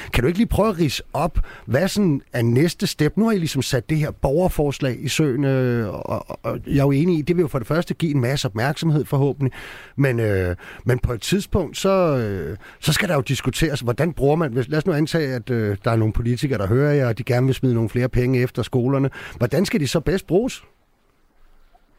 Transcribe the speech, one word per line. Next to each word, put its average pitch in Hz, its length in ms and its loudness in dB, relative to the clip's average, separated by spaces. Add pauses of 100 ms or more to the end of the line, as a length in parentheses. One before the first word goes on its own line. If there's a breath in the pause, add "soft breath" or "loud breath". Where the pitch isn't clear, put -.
(120)
kan 117 100 2
du 120 40 2
ikke 175 120 0
lige 226 100 2
prøve 208 200 2
at 175 100 -2
ridse 160 240 0 (100)
op, 156 260 0 (280 loud breath)
hvad 143 220 2
sådan 180 340 0 (100)
er 123 100 0
næste 135 440 2
step? - 300 -2
Nu 214 80 2
har 226 80 2
I 202 60 0
ligesom 143 240 -2
sat - 280 -2
det 156 80 2
her 151 120 0
borgerforslag 147 880 0
i 143 80 -6
søen, 147 360 0
øh, 127 440 2
og, - 220 -8
og, - 320 -8
og 120 240 -6
jeg 139 120 2
er 139 40 4
jo 143 80 4
enig 160 280 2
i, 147 40 -2
det 170 140 0
vil 180 60 4
jo 147 60 0
for 139 100 -4
det 120 100 -6
første 165 260 0
give 156 200 0
en 139 60 2
masse 127 280 0
opmærksomhed 143 560 0
forhåbentlig, 135 480 0 (440 loud breath)
men, 127 240 2
øh, 95 360 2 (280 loud breath)
men 127 140 2
på - 140 -2
et 113 80 -6
tidspunkt, 185 560 -2
så, 180 400 2
øh, 98 400 -4 (240 loud breath)
så 156 120 0
skal 196 160 0
der 175 60 0
jo 139 60 2
diskuteres, 139 600 -2
hvordan 131 320 -2
bruger 143 240 2
man, 156 160 0
hvis, 123 160 -2
lad 151 100 -2
os - 80 -2
nu 185 60 2
antage, 147 420 0
at, 123 160 -6
øh, 107 340 0
der 117 60 2
er 113 60 2
nogle 110 160 2
politikere, 120 460 0
der 98 80 -2
hører 135 280 2
jer, 135 140 2
og 110 100 -2
de 123 60 -8
gerne 123 220 2
vil 131 80 2
smide 127 200 0
nogle 113 140 2
flere 123 200 0
penge 123 320 2
efter 127 220 -2
skolerne. 135 480 0 (260 loud breath)
Hvordan 139 300 0
skal 214 140 0
de 135 80 0
så 165 120 0
bedst 170 260 -2
bruges? 202 360 0 (1400)